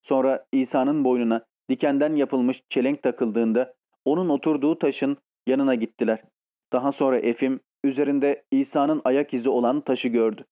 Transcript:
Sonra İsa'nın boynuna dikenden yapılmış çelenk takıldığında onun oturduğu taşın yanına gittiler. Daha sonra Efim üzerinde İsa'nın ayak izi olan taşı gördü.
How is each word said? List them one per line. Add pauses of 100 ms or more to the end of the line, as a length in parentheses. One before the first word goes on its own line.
Sonra
İsa'nın
boynuna (240)
dikenden
yapılmış
çelenk
takıldığında (320)
onun
oturduğu
taşın (300)
yanına
gittiler. (500)
Daha
sonra
Efim (240)
üzerinde
İsa'nın
ayak
izi
olan
taşı
gördü.